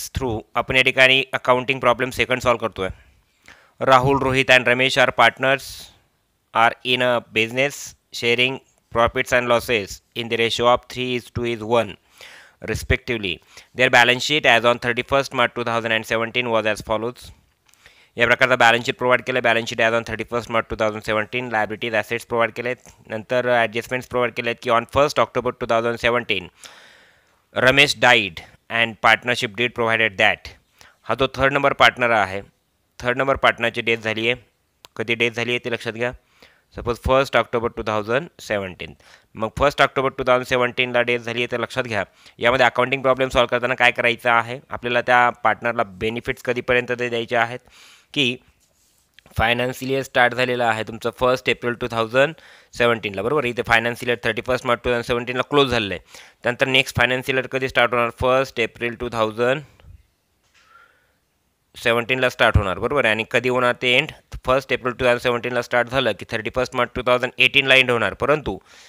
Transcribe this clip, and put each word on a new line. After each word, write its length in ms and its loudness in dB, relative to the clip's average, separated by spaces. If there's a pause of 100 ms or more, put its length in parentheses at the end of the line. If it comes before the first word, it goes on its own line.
(160)
through 220 -4 (180)
आपण 200 -2
या 60 6
ठिकाणी 400 4 (120)
अकाउंटिंग 460 0
प्रॉब्लेम 300 0
सेकंड 320 -2
सॉल्व्ह 240 0
करतोय. 220 -4 (920)
राहुल, 420 4
रोहित 280 0
and 180 6
रमेश 300 2
are 200 4
partners, 460 4 (880)
are 160 6 (220)
in 140 0
a 40 2 (240)
business 460 -2 (400)
sharing 360 0 (360)
profits 460 0
and 140 0
losses 440 -2 (260)
in 80 -8
the 100 -2
ratio 300 0
of 240 2
three 120 -6 (100)
is 100 -8 (120)
to 120 -6
is 220 -8
one 200 0 (760)
respectively. 640 -4 (480)
Their 160 4
balance 320 4
sheet 240 0
as 180 4
on 160 0
thirty-first 540 -2
March 180 2
two 120 -4
thousand 260 -2
and 140 -4
seventeen 440 -2
was 180 0
as 180 -6
follows. 360 -6 (880)
या 100 2
प्रकारचा 360 4
बॅलन्स 240 4
शीट 120 -4
प्रोव्हाइड 280 2
केलं, 160 -2
बॅलन्स 280 0
शीट 180 -4
as 100 2
on 120 -6
thirty-first 440 -6
March 160 -2
two 140 -8
thousand 240 -4
seventeen, 440 -4
लायबिलिटीज, 420 -4
ॲसेट्स 320 -4
प्रोव्हाइड 300 -2
केलेत. 320 -8 (220)
नंतर 460 -4
ॲडजस्टमेंट्स 520 -2
प्रोव्हाइड 280 -2
केलेत 260 -4
की 160 -2
on 180 -4
first 300 2
October 340 -4
two 140 -6
thousand 320 -2
seventeen 420 -2 (1080)
रमेश 400 4 (100)
died. 360 2 (300)
and 160 0 (160)
partnership 460 2 (100)
deed 180 0
provided 320 0
that. 380 0 (540)
हा 120 -4
जो 200 -2
थर्ड 180 2
नंबर 200 0
पार्टनर 380 2
आहे, 320 0 (560)
थर्ड 180 -4
नंबर 200 0
पार्टनरची 440 0
डेथ 160 0
झाली 320 -4
आहे. 140 -2 (540)
कधी 180 -2
डेथ 160 0
झाली 200 -6
आहे 80 -2
ते 140 -6
लक्षात 200 -8
घ्या. 200 -6 (640)
सपोज 280 -6
फर्स्ट 320 2
ऑक्टोबर 400 0
टू 100 -10
थाउजंड 420 -2 (120)
सेव्हन्टीन. 540 -8 (400)
मग 140 -6 (100)
फर्स्ट 240 2
ऑक्टोबर 260 0 (100)
टू 80 -4
थाउजंड 200 2
सेव्हन्टीनला 560 0
डेथ 160 -2
झाली 200 -8
आहे, 140 -4
तर 80 -4
लक्षात 240 -4
घ्या, 200 -4 (340)
यामध्ये 280 4
अकाउंटिंग 360 0
प्रॉब्लेम 260 2
सॉल्व्ह 220 2
करताना 240 -2
काय 160 4
करायचं 400 -2
आहे, 300 0 (100)
आपल्याला 300 -4
त्या 300 4
पार्टनरला 520 -2
बेनिफिट्स 600 -6
कधीपर्यंत 500 -2
ते 160 -4
द्यायचे 280 -4
आहेत 220 0 (560)
की 220 0 (1000)
फायनान्शियल 520 -2
इयर 120 -2
स्टार्ट 320 2
झालेलं 300 0
आहे 180 0
तुमचं 280 -6
फर्स्ट 380 -2
एप्रिल 260 -2
टू 160 -8
थाउजंड 440 0 (440)
सेव्हन्टीनला, 440 0
बरोबर. 220 0
इथे 180 -4
फायनान्शियल 480 0
इयर 140 -2
थर्टी 220 -2
फर्स्ट 200 -2
मार्च 180 0
टू 60 0
थाउजंड 140 -2
सेव्हन्टीनला 380 -4
क्लोज 280 2
झालेलं 240 -2
आहे. 120 -14 (360)
त्यानंतर 240 0
नेक्स्ट 300 0
फायनान्शियल 400 0
इयर 100 -2
कधी 220 -4
स्टार्ट 220 2
होणार? 200 0 (100)
फर्स्ट 400 0
एप्रिल 340 -4
टू 180 -8
थाउजंड 480 0 (2250)
सेव्हन्टीनला 520 0
स्टार्ट 280 4
होणार, 220 0
बरोबर 260 -2
आहे. 100 4
आणि 160 -4
कधी 180 0
होणार 340 0
ते 60 0
एंड? 200 2 (360)
फर्स्ट 280 0
एप्रिल 220 -4
टू 100 -6
थाउजंड 160 2
सेव्हन्टीनला 420 -4
स्टार्ट 260 -2
झालं 240 -2
की 180 -8
थर्टी 240 -6
फर्स्ट 220 -4
मार्च 180 0
टू 80 -6
थाउजंड 360 0
एटीनला 360 4
एंड 160 4
होणार. 240 0
परंतु 440 -2 (300)